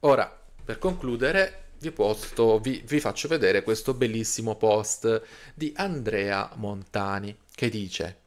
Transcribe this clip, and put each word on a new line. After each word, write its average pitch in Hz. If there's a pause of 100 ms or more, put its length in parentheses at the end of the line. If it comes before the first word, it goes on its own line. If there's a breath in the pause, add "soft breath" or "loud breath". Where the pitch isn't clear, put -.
Ora, 135 (240)
per -
concludere, 170 (100)
vi 156
posto, 110
vi, 123
vi 143
faccio 110
vedere 101
questo 110
bellissimo 113
post 110 (320 loud breath)
di 147
Andrea 107
Montani, 101 (180)
che 120
dice 92 (100)